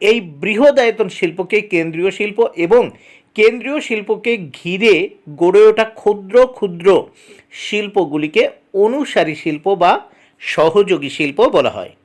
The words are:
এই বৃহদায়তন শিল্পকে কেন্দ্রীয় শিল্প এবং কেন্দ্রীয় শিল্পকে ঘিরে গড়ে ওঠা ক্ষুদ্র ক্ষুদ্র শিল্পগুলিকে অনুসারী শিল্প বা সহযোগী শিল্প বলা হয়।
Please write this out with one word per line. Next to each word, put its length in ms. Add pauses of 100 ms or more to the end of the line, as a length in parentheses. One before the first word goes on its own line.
এই 200
বৃহদায়তন 880
শিল্পকে 520
কেন্দ্রীয় 500
শিল্প 460
এবং 340 (440)
কেন্দ্রীয় 460
শিল্পকে 560
ঘিরে 760 (180)
গড়ে 380
ওঠা 180
ক্ষুদ্র 640
ক্ষুদ্র 580 (480)
শিল্পগুলিকে 960 (240)
অনুসারী 600
শিল্প 400
বা 260 (380)
সহযোগী 680
শিল্প 400
বলা 220
হয়। 200 (140)